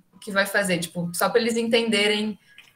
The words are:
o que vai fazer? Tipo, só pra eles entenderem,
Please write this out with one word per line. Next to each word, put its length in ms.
o 60
que 100
vai 160
fazer? 340
Tipo, 340
só 160
pra 100
eles 160
entenderem, 840